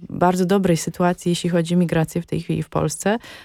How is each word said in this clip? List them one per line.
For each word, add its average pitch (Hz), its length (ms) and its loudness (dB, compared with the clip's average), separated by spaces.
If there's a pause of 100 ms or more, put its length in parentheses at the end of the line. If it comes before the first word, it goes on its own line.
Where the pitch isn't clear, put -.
bardzo 185 360 2
dobrej 185 320 2
sytuacji, 180 520 -2
jeśli 175 200 -2
chodzi 170 260 0
o - 20 4
migrację 165 440 0
w 165 40 -12
tej 165 160 -4
chwili 160 220 -2
w - 60 -10
Polsce, - 480 -2 (280)